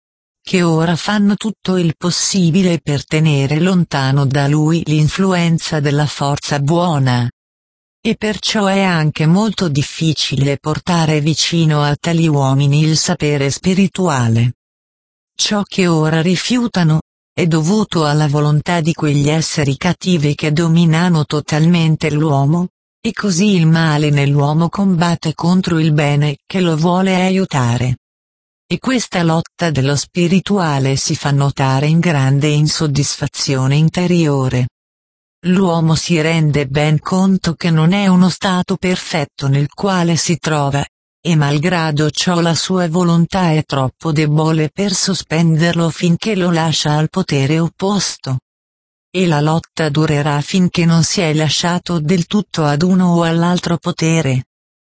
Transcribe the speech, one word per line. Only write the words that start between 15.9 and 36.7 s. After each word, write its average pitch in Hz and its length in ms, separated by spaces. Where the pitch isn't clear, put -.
rifiutano, 180 800
è 160 120
dovuto 165 600
alla 151 220
volontà 151 540
di 156 120
quegli 143 360
esseri 151 480
cattivi 170 560
che 156 180
dominano 165 760
totalmente 156 840
l'uomo, 151 600
e 233 140
così 202 420
il 165 120
male 160 420
nell'uomo 143 600
combatte 170 640
contro 175 460
il 156 140
bene 147 520
che 190 140
lo 170 160
vuole 180 400
aiutare. 131 800
E 175 80
questa 240 420
lotta 165 480
dello 139 280
spirituale 165 1000
si - 180
fa 143 180
notare 139 560
in 160 120
grande 143 480
insoddisfazione 143 1300
interiore. 151 920
L'uomo 170 480
si 170 260
rende 151 460
ben 151 320